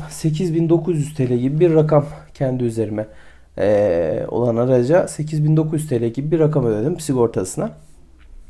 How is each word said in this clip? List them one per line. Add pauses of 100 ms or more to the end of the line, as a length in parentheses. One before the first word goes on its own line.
Sekiz
bin
dokuz
yüz
T
L
gibi
bir
rakam (280)
kendi
üzerime, (500)
e,
olan
araca
sekiz
bin
dokuz
yüz
T
L
gibi
bir
rakam
ödedim
sigortasına. (800)